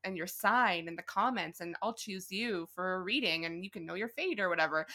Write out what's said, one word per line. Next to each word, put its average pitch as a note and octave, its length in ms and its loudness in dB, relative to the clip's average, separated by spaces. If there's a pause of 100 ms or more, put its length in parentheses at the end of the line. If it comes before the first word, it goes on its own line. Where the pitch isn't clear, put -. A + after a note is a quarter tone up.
and F#3+ 120 -4
your E3 100 -2
sign G3 600 4
in E3 80 -6
the E3+ 60 -10
comments, G3 580 0
and E3+ 220 -6
I'll A3 120 0
choose F#3+ 380 -8
you G3 420 -2
for F#3 200 0
a F#3 80 -2
reading, F3+ 420 0
and E3 180 -4
you G3 80 -8
can E3+ 140 -8
know E3 100 -6
your G#3 140 -2
fate D4+ 320 -2
or F#3 80 4
whatever." D#3 460 4